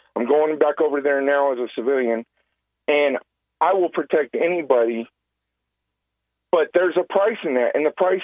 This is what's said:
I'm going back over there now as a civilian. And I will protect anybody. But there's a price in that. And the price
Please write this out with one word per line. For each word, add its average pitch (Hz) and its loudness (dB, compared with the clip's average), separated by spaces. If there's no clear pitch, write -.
I'm 117 -4
going 151 2
back 147 0
over 143 0
there 139 0
now 139 2
as 123 -6
a 120 -4
civilian. 120 -2
And 147 0
I 165 2
will 180 0
protect 151 -2
anybody. 120 0
But 160 0
there's 175 0
a 175 -4
price 208 0
in 151 -4
that. 123 0
And 147 0
the 147 0
price 185 0